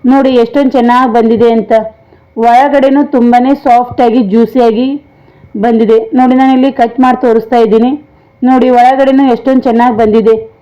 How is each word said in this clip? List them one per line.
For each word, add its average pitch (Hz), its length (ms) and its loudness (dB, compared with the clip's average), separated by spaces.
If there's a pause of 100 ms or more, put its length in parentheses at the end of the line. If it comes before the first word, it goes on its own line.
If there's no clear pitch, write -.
(140)
ನೋಡಿ, 269 180 0 (140)
ಎಷ್ಟೊಂದು 277 340 -2
ಚೆನ್ನಾಗಿ 240 400 0
ಬಂದಿದೆ 226 400 0
ಅಂತ. 214 140 -4 (720)
ಒಳಗಡೆನೂ 277 540 2 (160)
ತುಂಬಾನೇ 240 360 2 (140)
ಸಾಫ್ಟ್ 247 400 0
ಆಗಿ, 233 120 0 (120)
ಜ್ಯೂಸಿ 226 280 0 (100)
ಆಗಿ 247 200 -2 (760)
ಬಂದಿದೆ. 226 340 0 (200)
ನೋಡಿ, 254 220 2
ನಾನು 262 160 2
ಇಲ್ಲಿ 269 140 0 (100)
ಕಟ್ 233 240 -2
ಮಾಡಿ 247 220 0
ತೋರಿಸ್ತಾ 226 400 0
ಇದ್ದೀನಿ. 226 260 0 (540)
ನೋಡಿ, 254 200 2 (120)
ಒಳಗಡೆನೂ 269 440 2 (100)
ಎಷ್ಟೊಂದು 262 340 -2
ಚೆನ್ನಾಗಿ 233 340 0
ಬಂದಿದೆ 220 340 2 (260)